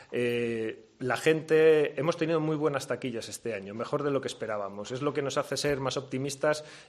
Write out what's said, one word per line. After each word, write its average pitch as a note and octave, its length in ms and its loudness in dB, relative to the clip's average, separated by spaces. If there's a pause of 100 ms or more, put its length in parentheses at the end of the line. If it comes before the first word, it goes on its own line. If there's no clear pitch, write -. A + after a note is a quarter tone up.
(120)
eh, A#2 880 -2
la B2+ 200 -2
gente, D#3 840 6
hemos E3 160 0
tenido E3 240 2
muy D#3 160 0
buenas C#3+ 320 0
taquillas A#2 400 -4
este A2+ 260 -6
año, G2 220 -8
mejor C3 260 -2
de C#3+ 100 0
lo C3+ 100 0
que B2+ 80 -6
esperábamos. G#2 640 -6
Es B2+ 100 -6
lo C#3+ 120 0
que D3 80 0
nos C#3 160 -2
hace C#3 200 -2
ser C#3+ 240 0
más C3+ 160 -2
optimistas C#3 640 -2 (260)